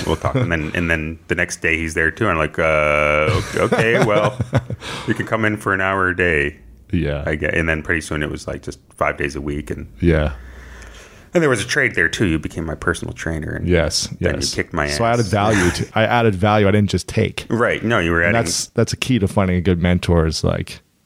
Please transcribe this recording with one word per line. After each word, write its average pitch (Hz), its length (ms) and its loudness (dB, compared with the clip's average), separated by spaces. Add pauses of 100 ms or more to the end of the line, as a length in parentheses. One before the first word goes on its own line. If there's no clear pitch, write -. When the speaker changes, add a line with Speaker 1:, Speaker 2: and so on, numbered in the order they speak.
Speaker 1:
we'll 82 120 0
talk." - 200 -4
And 123 160 0
then, 78 240 -2
and 85 140 0
then 80 380 -2
the - 80 0
next 90 260 -4
day 82 160 0
he's 80 160 -4
there 82 180 2
too. - 160 -4
And 95 60 2
I'm 82 40 0
like, 78 220 -2
"Uh, 76 720 2
okay, - 300 -2
okay, 120 440 2
well, 107 320 0 (360)
Speaker 2:
<laughs> - 340 -10
Speaker 1:
you 117 60 -2
can 104 120 -4
come 110 200 -2
in 104 120 0
for 101 160 -2
an 95 80 0
hour 95 280 2
a 90 60 -2
day." 78 440 0 (320)
Speaker 2:
Yeah. 73 340 -2
Speaker 1:
I 78 100 0
get, 78 200 -2
and 82 120 2
then 80 140 -2
pretty 82 200 -2
soon 78 200 -6
it 76 80 -2
was, 76 180 -10
like, 73 140 -8
just - 160 -12 (180)
five 73 220 -2
days 71 180 -4
a 71 60 -6
week. 73 300 -6
And - 160 -10 (120)
Speaker 2:
Yeah. 78 340 2 (1000)
Speaker 1:
and 175 80 4
there 156 80 4
was 120 100 2
a 110 80 -4
trade 123 280 0
there 87 120 2
too. 110 200 0
You 80 100 2
became 82 300 -6
my - 80 -6
personal 80 400 -4
trainer. 80 340 -6
And 78 180 -6
Speaker 2:
Yes, 82 380 2 (160)
Speaker 1:
then 87 140 0
Speaker 2:
yes. 90 200 -4
Speaker 1:
you - 80 -
kicked - 100 -8
my 76 160 0
Speaker 2:
So 73 140 -2
I 117 100 2
added 120 120 2
Speaker 1:
ass. 90 60 -4
Speaker 2:
value 101 400 2
Speaker 1:
<laughs> 78 60 -6
Speaker 2:
to, - 180 -4
I 110 80 6
added 113 320 4
value. 104 320 4
I 98 40 4
didn't 104 200 4
just 92 160 -2
take. - 420 -2
Speaker 1:
Right. 110 340 0
No, 113 140 2
you 85 140 2
were 85 100 4
Speaker 2:
And 85 160 4
Speaker 1:
adding 117 80 2
Speaker 2:
that's, - 220 -4
that's - 260 0
a - 40 -6
key 127 200 0
to 98 100 2
finding 92 300 2
a 90 40 2
good 87 200 2
mentor 87 460 4
is, 80 160 -2
like, - 380 -2 (240)